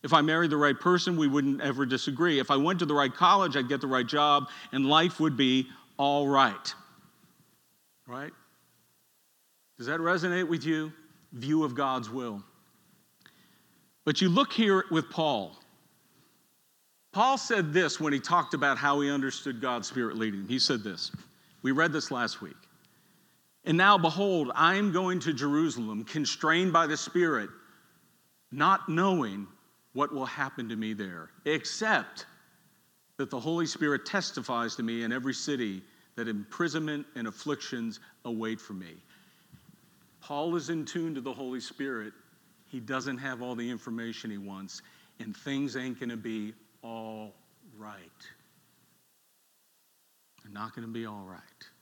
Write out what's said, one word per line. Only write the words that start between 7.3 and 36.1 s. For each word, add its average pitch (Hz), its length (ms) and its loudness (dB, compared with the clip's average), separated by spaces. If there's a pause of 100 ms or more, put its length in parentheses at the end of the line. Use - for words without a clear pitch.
Right? 135 260 -12 (1400)
Does 120 100 -10
that 160 140 -2
resonate 175 480 2
with 160 160 -2
you? 156 260 0 (400)
View 147 320 0
of 127 120 -2
God's 127 340 -2
will. 113 340 -8 (1600)
But 151 160 0
you 190 80 4
look 196 240 4
here 196 400 4
with 160 180 0
Paul. 135 480 -2 (1600)
Paul 254 240 4
said 185 360 0
this 170 260 2
when 151 140 0
he 135 60 0
talked 170 340 2
about 139 240 2
how 143 240 2
he 143 80 0
understood 135 520 -4
God's 123 260 -4
Spirit 120 300 -4
leading 104 240 -4
him. 92 60 -10
He 127 120 -2
said 123 220 2
this. 101 300 -8 (500)
We 127 100 0
read 160 220 4
this 151 160 -2
last 123 320 -4
week. 90 140 -14 (1080)
"And 170 120 2
now, 196 200 8
behold, 165 580 2
I 165 200 6
am 202 160 2
going 180 300 2
to 156 120 0
Jerusalem, 123 720 0
constrained 156 680 0
by 165 140 6
the 147 100 0
Spirit, 147 520 0 (1040)
not 170 380 2
knowing 156 580 2 (460)
what 143 200 -2
will 131 120 -4
happen 131 440 -6
to 113 60 -6
me 110 180 -4
there, 90 380 -10 (140)
except 156 800 -2 (920)
that 139 120 -4
the 127 100 -6
Holy 165 260 -2
Spirit 147 400 -2
testifies 120 720 -4
to 120 80 -6
me 117 200 -4
in 117 80 -4
every 127 220 -4
city 117 500 -4 (320)